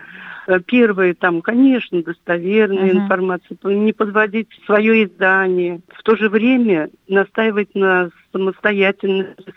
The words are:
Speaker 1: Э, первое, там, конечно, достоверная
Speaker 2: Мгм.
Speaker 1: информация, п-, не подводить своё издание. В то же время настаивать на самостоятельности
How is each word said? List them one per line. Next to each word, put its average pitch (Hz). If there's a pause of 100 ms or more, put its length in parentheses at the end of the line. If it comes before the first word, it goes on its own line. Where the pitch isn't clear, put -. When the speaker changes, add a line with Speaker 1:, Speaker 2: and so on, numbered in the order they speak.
(480)
Speaker 1:
Э, 185
первое, 196
там, 170
конечно, 233
достоверная 190
Speaker 2:
Мгм. 202
Speaker 1:
информация, 185
п-, 196
не 214
подводить 214 (180)
своё 214 (120)
издание. 185
В -
то 214
же 214
время 220 (180)
настаивать 202
на 185 (220)
самостоятельности 190